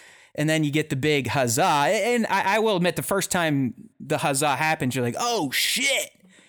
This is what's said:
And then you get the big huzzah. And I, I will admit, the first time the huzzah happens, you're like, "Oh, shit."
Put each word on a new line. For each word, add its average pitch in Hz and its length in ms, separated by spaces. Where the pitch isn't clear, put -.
And 147 120
then 156 160
you 143 60
get 151 180
the 143 80
big 139 300
huzzah. 123 360
And 190 680
I, 196 280
I - 20
will 214 160
admit, 175 220
the 170 40
first 196 300
time 147 420
the 139 160
huzzah 143 400
happens, 156 360
you're 127 120
like, 120 120
"Oh, 233 320
shit." 247 600